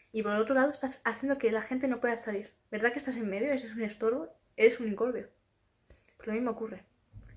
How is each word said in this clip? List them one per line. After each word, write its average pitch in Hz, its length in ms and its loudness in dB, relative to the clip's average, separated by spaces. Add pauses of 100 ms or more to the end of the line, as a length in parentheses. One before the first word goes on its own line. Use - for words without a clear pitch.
(120)
y 220 100 -4
por 208 120 0
el 220 80 2
otro 226 120 2
lado 262 180 6
estás 262 320 -6
haciendo 269 360 -2
que 226 120 4
la 220 120 0
gente 254 240 -2
no 240 120 0
pueda 233 180 0
salir. 208 360 -6 (160)
¿Verdad 220 220 2
que 294 80 -4
estás 269 160 -4
en 220 140 -4
medio? 220 220 0
Ese 254 160 -2
es 220 60 -12
un 226 80 -6
estorbo, 226 560 -2 (180)
eres 233 240 6
un 233 80 -4
incordio. 220 420 -2 (880)
Pues - 100 -12
lo 214 60 -4
mismo 233 180 -2
ocurre. 220 340 -10 (520)